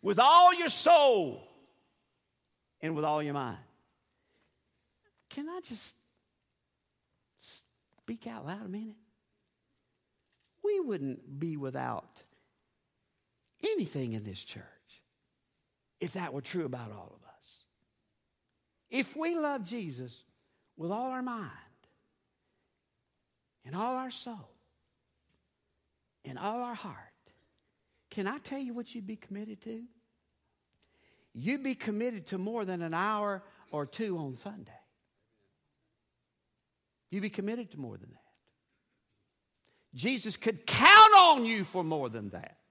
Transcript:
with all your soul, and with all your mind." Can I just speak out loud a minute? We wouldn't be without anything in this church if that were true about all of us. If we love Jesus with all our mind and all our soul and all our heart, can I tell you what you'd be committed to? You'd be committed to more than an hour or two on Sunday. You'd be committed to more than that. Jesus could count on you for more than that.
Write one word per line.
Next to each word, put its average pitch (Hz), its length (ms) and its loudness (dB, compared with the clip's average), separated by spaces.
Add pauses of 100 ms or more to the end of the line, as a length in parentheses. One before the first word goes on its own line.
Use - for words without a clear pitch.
with 196 160 0
all 339 340 10
your 349 160 -2
soul, 262 760 4 (1300)
and 160 160 -6
with 151 100 -4
all 151 180 0
your 147 100 -6
mind." 120 240 -6 (1700)
Can 294 200 -10
I 359 120 -10
just - 340 -18 (2000)
speak 226 300 -12
out 226 180 -14
loud 196 180 -10
a 196 60 -12
minute? 214 280 -12 (1700)
We 403 160 0
wouldn't 143 600 -8
be 160 180 -6
without 131 680 -8 (1400)
anything 160 520 -4
in 107 100 -8
this 101 180 -12
church - 220 -16 (1400)
if - 140 -8
that 170 200 -8
were 139 60 -8
true 170 240 -6
about 123 300 -10
all 92 200 -18
of - 240 -20
us. - 280 -20 (1200)
If 262 240 -4
we 330 240 -4
love 285 280 -4
Jesus 143 580 -12 (540)
with 165 120 -8
all 247 220 -6
our 254 100 -8
mind 233 280 -10 (2250)
and 135 100 -12
all 233 220 -4
our 262 140 -8
soul 220 380 -14 (1700)
and 135 160 -14
all 220 220 -6
our 240 140 -8
heart, 139 220 -14 (1120)
can 196 160 -6
I 240 120 -4
tell 277 220 -12
you 247 140 -10
what 240 220 -12
you'd 214 120 -12
be 214 100 -12
committed 208 460 -14
to? 226 200 -14 (1500)
You'd 233 300 -6
be 262 120 -4
committed 214 520 -6
to 190 100 -8
more 214 260 -6
than 185 180 -6
an 165 120 -6
hour 202 500 -4 (260)
or 147 160 -6
two 196 320 -6
on 143 160 -8
Sunday. 202 380 -16 (2500)
You'd 196 120 -6
be 208 80 -4
committed 214 420 -8
to 147 80 -18
more 113 180 -12
than - 140 -20
that. - 80 -20 (1800)
Jesus 208 420 -4
could 214 280 -4
count 427 500 12
on 320 300 10
you 226 180 -2
for 180 200 -4
more 151 260 -4
than 110 200 -10
that. 87 280 -16 (140)